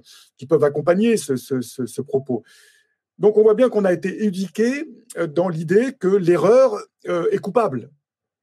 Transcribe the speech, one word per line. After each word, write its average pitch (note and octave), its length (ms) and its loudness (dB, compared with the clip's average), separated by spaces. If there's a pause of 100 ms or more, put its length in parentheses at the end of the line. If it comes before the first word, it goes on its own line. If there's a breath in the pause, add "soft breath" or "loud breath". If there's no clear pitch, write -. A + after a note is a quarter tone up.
(380 loud breath)
qui C3+ 100 -18
peuvent D3+ 160 2
accompagner F3 520 2
ce, C#3 200 -4
ce, B2+ 260 -6
ce, A#2+ 240 -10
ce B2 160 -10
propos. C3 420 -6 (760 soft breath)
Donc, G#3 180 2
on G#3+ 60 8
voit G#3+ 120 4
bien B3 140 2
qu'on G3+ 160 -2
a F3+ 80 2
été F#3+ 320 -6
éduqué, G#3+ 640 -4 (280)
euh, E3+ 100 -4
dans E3+ 220 -2
l'idée F3 500 0
que F#3 80 -2
l'erreur, G3+ 680 4 (320)
euh, F3 240 -2
est G3+ 60 0
coupable F#3 540 -4 (520)